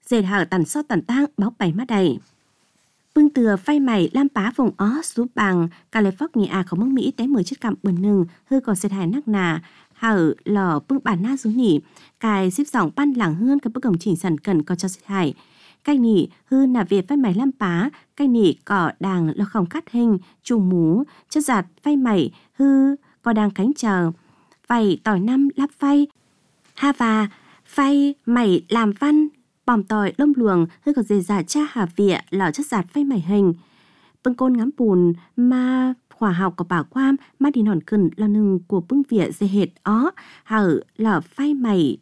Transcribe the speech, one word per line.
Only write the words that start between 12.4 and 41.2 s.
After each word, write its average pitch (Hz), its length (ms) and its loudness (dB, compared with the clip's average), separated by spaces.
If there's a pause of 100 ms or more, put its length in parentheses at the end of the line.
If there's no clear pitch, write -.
xếp 285 140 -2
giọng 196 320 -2
pan 285 160 0
làng 202 220 0
hươn 254 240 0
cái 240 160 -4
bức 254 60 -8
cổng 190 180 0
chỉnh 175 180 -2
sẵn 165 220 -4
cần 165 240 -2
có 175 120 -4
cho 180 140 -6
xịt - 160 -12
hài. 185 300 -2 (500)
Cái 294 140 0
nỉ 226 280 2 (200)
hư 262 100 0
nà 254 320 2
về 196 140 0
phay 285 160 -2
mày 214 160 2
lam 269 180 0
pá, 185 380 -2 (260)
cái 285 120 0
nỉ 220 240 4
cỏ 180 480 -2
đàng 175 360 -2
lò 202 80 0
không 190 220 -4
cắt 302 240 -10
hình, 233 280 0 (240)
trùng 214 260 0
mú, 175 340 2 (260)
chất 302 160 -2
giặt 214 220 -2 (160)
phay 294 140 0
mày 208 340 0 (240)
hư 277 420 2 (260)
có 233 100 0
đàng 214 180 0
cánh 202 260 -2
chờ. 185 340 0 (580)
Vầy 220 360 0
tỏi 202 160 0
năm 262 360 0
lắp 277 220 -2
phay, 285 280 2 (680)
ha 285 240 -2
và 220 300 0 (360)
phay 285 500 0 (120)
mày 226 420 2
làm 220 240 2
văn, 302 360 2 (380)
bòm 214 180 0
tỏi 202 320 -2
lông 294 200 2
luồng, 190 300 2 (200)
hư 294 60 0
có 254 100 0
dề 202 180 0
giả 180 220 -2
cha 294 180 -2 (100)
hà 208 160 -4 (100)
vịa, 196 220 2 (120)
lò 185 200 0
chất 285 160 -6
giặt 185 220 -4
phay 294 160 -2
mày 233 240 -2
hình. 196 260 2 (720)
Bưng 254 100 0
côn 262 180 0
ngắm 240 240 0
bùn, 185 360 2 (240)
ma 254 580 2 (200)
khỏa 214 160 -2
học 180 260 -2
của 170 80 -6
bà 170 180 -2
Quam, 269 340 0 (220)
ma 285 160 2
đi 226 80 0
nòn 202 180 0
cừn, 196 360 0
lò 214 100 -2
nừng 202 400 2
của 185 220 -2
bưng 277 200 0
vịa 202 220 0
dề - 160 -4
hệt 196 220 0 (140)
ó, 233 280 0 (340)
hở 190 360 0 (160)
lò 214 240 0